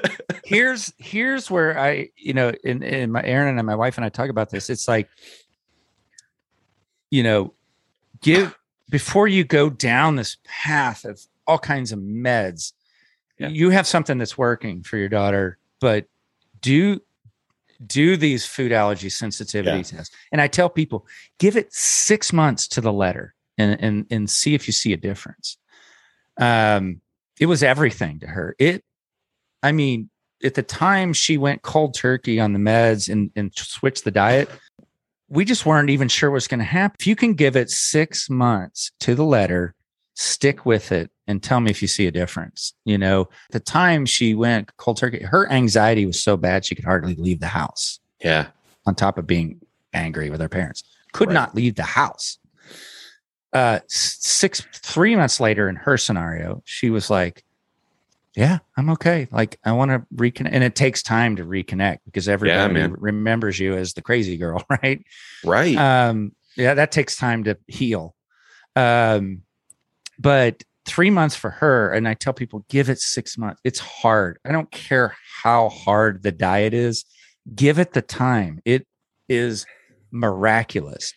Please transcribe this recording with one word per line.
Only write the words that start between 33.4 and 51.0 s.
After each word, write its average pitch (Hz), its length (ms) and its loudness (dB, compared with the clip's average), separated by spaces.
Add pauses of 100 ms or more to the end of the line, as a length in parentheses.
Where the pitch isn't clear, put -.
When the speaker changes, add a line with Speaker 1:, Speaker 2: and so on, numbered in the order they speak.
Speaker 2:
switched - 500 -6
the 110 60 -2
diet, 113 380 4 (800)
we 156 160 0
just 214 220 -2
weren't 147 240 4
even 139 180 2
sure 143 220 2
what's 135 180 -2
gonna 120 160 -2
happen. 185 360 0
If - 60 -4
you 214 100 2
can 226 180 2
give 139 220 2
it 123 140 2
six - 600 -2
months 120 680 -2
to 120 140 0
the 143 100 2
letter, 90 500 2 (400)
stick - 500 -2
with 113 280 2
it 85 180 -2 (160)
and 101 160 -4
tell 127 180 2
me 110 100 2
if 101 120 -4
you 95 60 -2
see - 180 0
a 87 60 0
difference. - 600 -6 (120)
You 107 140 2
know, 95 300 2 (220)
the 113 100 -6
time 170 460 2
she 113 280 2
went 113 440 -2
cold 113 180 -2
turkey, 113 280 -2
her 180 260 2
anxiety 110 560 4
was 87 160 -4
so 104 140 4
bad 90 280 0
she - 100 -6
could - 120 -10
hardly 87 300 0
leave 82 240 -2
the 82 80 -6
house. - 500 -6 (260)
Speaker 1:
Yeah. 78 220 2 (400)
Speaker 2:
On 98 80 2
top 98 240 -2
of 82 80 -8
being 85 340 0 (320)
angry 78 380 -6
with 78 100 -8
her 78 80 -4
parents. 85 360 -8 (280)